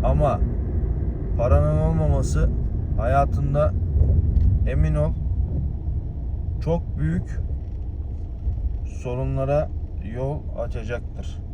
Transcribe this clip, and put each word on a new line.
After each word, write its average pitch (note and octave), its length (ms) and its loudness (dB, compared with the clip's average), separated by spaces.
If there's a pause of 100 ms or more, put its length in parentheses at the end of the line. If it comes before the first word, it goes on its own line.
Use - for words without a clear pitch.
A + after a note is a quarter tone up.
Ama C3+ 360 4 (960)
paranın - 440 4
olmaması C#3+ 680 2 (480)
hayatında, C#3 760 2 (960)
emin D3+ 280 2
ol, D3+ 160 2 (1500)
çok D#3+ 360 0
büyük D#3+ 420 -2 (1500)
sorunlara C3+ 840 -2 (460)
yol C3+ 240 -4 (200)
açacaktır. A#2 840 -6 (120)